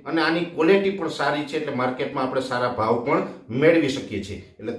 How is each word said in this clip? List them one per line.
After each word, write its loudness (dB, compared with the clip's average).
અને 0
આની 0
ક્વોલિટી 4
પણ -6
સારી 0
છે. -6
એટલે -4
માર્કેટમાં -2
આપણે -2
સારા -2
ભાવ 2
પણ 2
મેળવી 6
શકીએ -6
છીએ. -10
એટલે -8